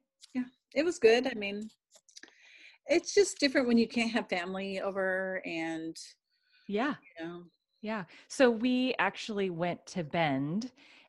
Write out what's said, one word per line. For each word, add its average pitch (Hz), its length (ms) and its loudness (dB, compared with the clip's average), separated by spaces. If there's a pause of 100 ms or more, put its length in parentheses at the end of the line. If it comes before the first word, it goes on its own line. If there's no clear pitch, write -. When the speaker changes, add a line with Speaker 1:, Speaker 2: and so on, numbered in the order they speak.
(340)
Speaker 1:
Yeah, 254 100 -2 (300)
it 285 100 2
was 349 160 -2
good. 240 280 8
I 247 60 -4
mean, 208 340 -6 (1200)
it's 320 280 0
just 403 240 4
different 277 300 2
when 233 100 6
you 226 100 4
can't 226 220 -2
have 208 180 -2
family 190 520 -4
over 190 680 -2
and, 165 500 -6 (720)
Speaker 2:
Yeah. 220 280 -2 (220)
Speaker 1:
you 165 60 -10
know. 175 200 -12 (360)
Speaker 2:
Yeah. 214 240 -6 (240)
So 254 220 4
we 247 480 0
actually 196 520 -2
went 170 360 -4
to 180 180 -6
Bend. 156 680 0 (380)